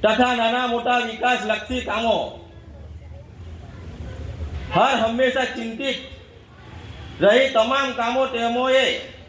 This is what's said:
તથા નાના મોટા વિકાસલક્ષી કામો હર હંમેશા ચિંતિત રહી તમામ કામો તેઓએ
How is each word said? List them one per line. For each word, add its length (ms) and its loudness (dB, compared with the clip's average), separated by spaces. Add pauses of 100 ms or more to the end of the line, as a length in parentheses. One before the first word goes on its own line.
તથા 340 4
નાના 320 2
મોટા 320 2
વિકાસલક્ષી 800 -2
કામો 600 -2 (2250)
હર 240 4
હંમેશા 480 2
ચિંતિત 520 -4 (1200)
રહી 280 8
તમામ 440 2
કામો 340 0
તેઓએ 760 2 (280)